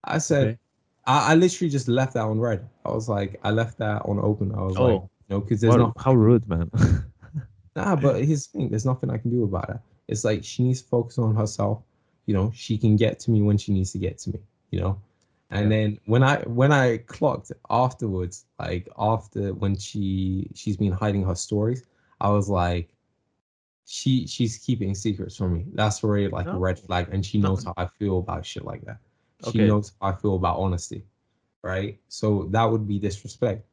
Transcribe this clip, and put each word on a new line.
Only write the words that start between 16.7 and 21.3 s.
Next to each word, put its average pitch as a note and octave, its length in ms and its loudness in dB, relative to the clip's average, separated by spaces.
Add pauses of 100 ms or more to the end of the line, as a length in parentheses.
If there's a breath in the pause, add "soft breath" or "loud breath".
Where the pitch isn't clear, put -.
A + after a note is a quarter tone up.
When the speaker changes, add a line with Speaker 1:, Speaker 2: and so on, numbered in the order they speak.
Speaker 1:
I C3 260 4
clocked - 540 -4 (180)
afterwards, A2 760 -2 (140)
like, F2+ 280 -6 (100)
after G#2+ 560 -2
when G2 240 0
she, F#2+ 800 -4
she's G2+ 220 -4
been G2+ 140 0
hiding G2+ 340 0
her F#2 100 -2